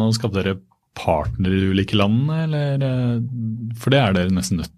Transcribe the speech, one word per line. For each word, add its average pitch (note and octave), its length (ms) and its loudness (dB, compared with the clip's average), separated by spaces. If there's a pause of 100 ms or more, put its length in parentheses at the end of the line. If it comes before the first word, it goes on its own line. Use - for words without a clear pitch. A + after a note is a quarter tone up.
(140)
skaffe A2+ 240 -2
dere F#2+ 200 0 (400)
partnere F#2 600 0
i F#2+ 140 2
ulike G2 260 0
land, A2+ 320 2
eller, D3 540 -2
eh, A#2+ 960 -2
for - 140 -2
det C#3 100 6
er G2 100 4
dere F#2 200 2
nesten F2+ 280 0
nødt - 160 -10